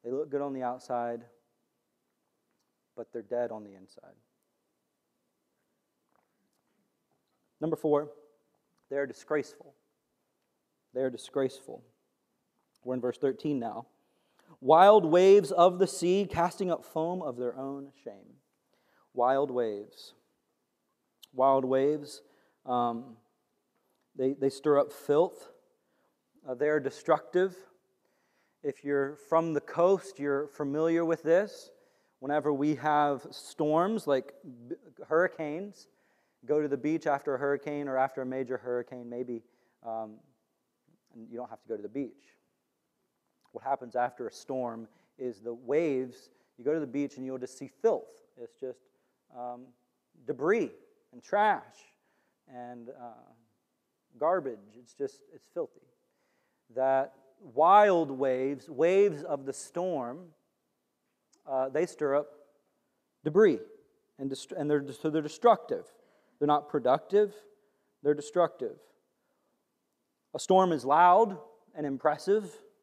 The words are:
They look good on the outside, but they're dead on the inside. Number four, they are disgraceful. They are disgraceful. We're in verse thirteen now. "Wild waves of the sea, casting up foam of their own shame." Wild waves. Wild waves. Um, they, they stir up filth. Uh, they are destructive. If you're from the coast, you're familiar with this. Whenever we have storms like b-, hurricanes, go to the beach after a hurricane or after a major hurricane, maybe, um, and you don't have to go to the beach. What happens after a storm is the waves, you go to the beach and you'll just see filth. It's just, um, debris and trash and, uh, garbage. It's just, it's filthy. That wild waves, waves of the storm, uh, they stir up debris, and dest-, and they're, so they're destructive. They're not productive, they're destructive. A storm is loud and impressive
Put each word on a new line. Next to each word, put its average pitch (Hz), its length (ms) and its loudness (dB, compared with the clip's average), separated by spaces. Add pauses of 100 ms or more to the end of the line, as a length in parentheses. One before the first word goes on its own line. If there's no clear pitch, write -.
They 120 60 -10
look 143 220 -6
good 143 100 -4
on 143 100 -8
the 131 120 -8
outside, 120 580 -6 (1800)
but 117 160 -16
they're 117 80 -10
dead 120 300 -6
on 110 120 -12
the 98 120 -20
inside. 92 400 -20 (3500)
Number 156 160 -2
four, 147 340 0 (800)
they 139 80 -6
are 143 80 -2
disgraceful. - 720 -8 (1200)
They 127 60 -2
are 131 100 -2
disgraceful. - 720 -8 (1000)
We're 127 120 -4
in 123 60 -6
verse 123 180 -4
thirteen 143 400 -2
now. 113 260 -8 (760)
"Wild 175 460 10
waves 185 460 8
of 180 260 6
the 185 80 4
sea, 185 420 0
casting 175 440 -2
up - 140 -6
foam 170 360 -4
of 131 160 -8
their 120 180 -6
own 139 360 -12 (120)
shame." 101 340 -20 (760)
Wild 135 380 0
waves. 110 640 -6 (1160)
Wild 135 320 4
waves. 143 580 0 (400)
Um, 120 540 -4 (1000)
they, 131 180 -2
they 135 180 -2
stir 147 260 2
up 143 160 0
filth. - 560 0 (1000)
Uh, 131 60 -8
they 139 160 -2
are 151 100 2
destructive. 170 760 0 (1040)
If 143 220 -10
you're 143 320 -2 (140)
from 165 240 2
the 147 80 -2
coast, - 580 0
you're 143 300 -2
familiar 160 540 -2
with 165 200 -2
this. 185 480 0 (480)
Whenever 147 340 -2
we 147 220 0
have 147 560 0
storms 170 720 -2
like 135 300 -2 (340)
b-, 165 60 -10 (320)
hurricanes, 175 800 -4 (580)
go 151 160 0
to 151 60 -4
the 139 100 -2
beach 156 300 -4
after 139 260 -2
a 127 60 -4
hurricane 143 480 -4
or 131 100 -4
after 131 240 -2
a 127 60 -6
major 127 300 -6
hurricane, 123 520 -8
maybe, 123 320 -8 (420)
um, 113 340 -12 (960)
and 113 160 -20
you 117 60 -14
don't 120 120 -12
have 113 140 -20
to - 40 -20
go 113 80 -6
to 104 60 -10
the 101 80 -10
beach. 127 460 -10 (1160)
What 113 100 -14
happens 131 320 -6
after 123 320 -4
a - 40 -10
storm 120 560 -8 (300)
is 123 220 -10
the 117 160 -10
waves, 131 760 -4 (300)
you 120 40 -20
go 147 120 -2
to 165 40 -2
the 151 60 -4
beach 139 320 -6
and 131 80 -12
you'll 131 140 -10
just - 180 -12
see 139 140 -16 (100)
filth. - 400 -2 (180)
It's 117 200 -20
just, 127 220 -12 (540)
um, 123 260 -14 (680)
debris 147 420 -2 (420)
and 123 120 -20
trash 208 400 0 (880)
and, 120 360 -16
uh, 123 420 -20 (840)
garbage. 143 420 -2 (180)
It's 120 160 -20
just, - 280 -8 (120)
it's - 200 -20
filthy. - 340 -10 (880)
That 135 380 0 (260)
wild 170 720 6
waves, 131 580 -2
waves 165 540 2
of 143 220 -6
the 135 80 -8
storm, 165 800 -8 (1120)
uh, 135 220 -4
they 156 160 -2
stir 147 320 -4
up 147 100 -2 (960)
debris, 156 360 4 (600)
and 135 100 -8
dest-, - 220 -12
and 151 180 -6
they're, 143 220 0
so 156 180 -6
they're 151 120 -4
destructive. 147 640 0 (540)
They're 147 80 0
not 147 200 2
productive, 151 640 0 (720)
they're 147 100 2
destructive. 147 640 -2 (1600)
A - 60 -8
storm 185 340 4
is 131 100 -4
loud 180 540 6 (360)
and 151 120 -8
impressive 160 680 0 (320)